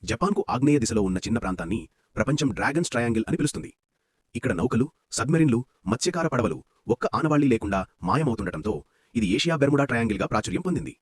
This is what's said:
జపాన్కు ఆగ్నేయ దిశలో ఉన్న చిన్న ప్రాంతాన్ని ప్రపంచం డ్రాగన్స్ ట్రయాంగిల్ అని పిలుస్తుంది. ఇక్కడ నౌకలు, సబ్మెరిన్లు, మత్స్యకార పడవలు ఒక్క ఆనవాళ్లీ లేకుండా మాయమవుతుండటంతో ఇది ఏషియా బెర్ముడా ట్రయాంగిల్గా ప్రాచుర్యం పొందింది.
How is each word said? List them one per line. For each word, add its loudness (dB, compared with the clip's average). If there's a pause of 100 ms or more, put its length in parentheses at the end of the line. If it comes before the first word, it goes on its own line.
జపాన్కు 0
ఆగ్నేయ 4
దిశలో 0
ఉన్న 0
చిన్న 0
ప్రాంతాన్ని -4 (380)
ప్రపంచం 0
డ్రాగన్స్ -2
ట్రయాంగిల్ 0
అని -2
పిలుస్తుంది. -4 (680)
ఇక్కడ -2
నౌకలు, 0 (280)
సబ్మెరిన్లు, 2 (260)
మత్స్యకార 0
పడవలు 0 (300)
ఒక్క 0
ఆనవాళ్లీ 2
లేకుండా 0 (220)
మాయమవుతుండటంతో -2 (420)
ఇది 2
ఏషియా 2
బెర్ముడా 4
ట్రయాంగిల్గా 0
ప్రాచుర్యం -2
పొందింది. -4